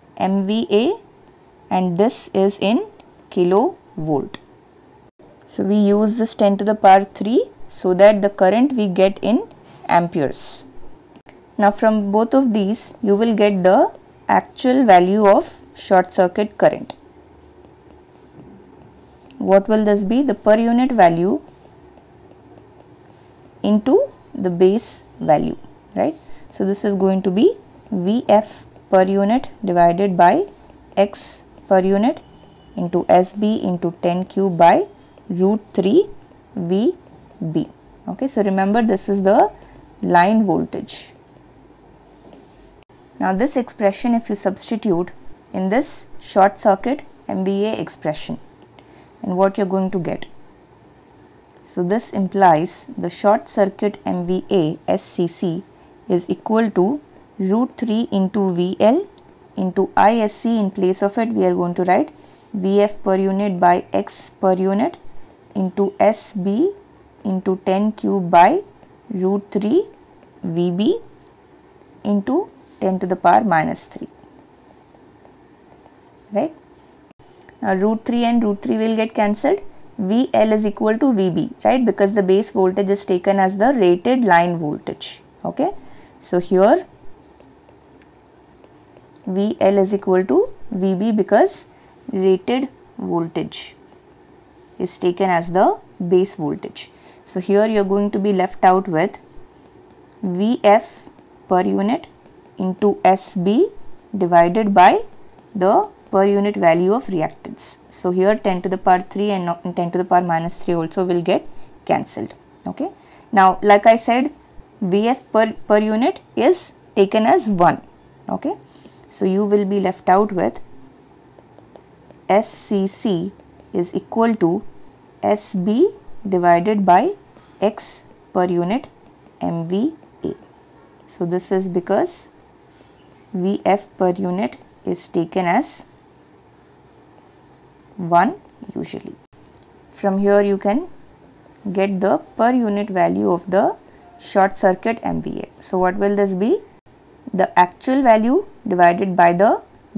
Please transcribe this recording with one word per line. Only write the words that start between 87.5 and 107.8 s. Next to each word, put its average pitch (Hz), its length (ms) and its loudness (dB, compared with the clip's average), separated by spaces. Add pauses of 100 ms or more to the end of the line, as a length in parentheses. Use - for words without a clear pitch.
V 196 320 -2
L 196 180 4
is 196 160 2
equal 190 300 0
to 330 240 2 (240)
V 190 240 -2
B 214 160 -2
because 214 560 0 (440)
rated 190 560 0 (300)
voltage 170 800 -6 (1040)
is 185 180 -8
taken 185 320 -2
as 170 220 -2
the 247 260 2 (300)
base 185 260 2
voltage. - 560 -8 (340)
So - 160 -8
here 202 260 2
you 220 140 0
are 196 40 0
going 202 260 0
to 220 80 -4
be 202 140 0
left - 320 -2
out 190 240 4
with 170 300 -2 (1040)
V 196 420 -4
F - 440 2 (400)
per 180 140 2
unit 202 440 -2 (520)
into 196 460 -2
S 190 320 2
B 208 320 2 (480)
divided 180 580 2
by 220 300 6 (500)
the 220 340 2 (220)
per 196 160 2
unit 202 300 0
value 180 360 2
of 254 140 -4
reactants. - 720 -8 (100)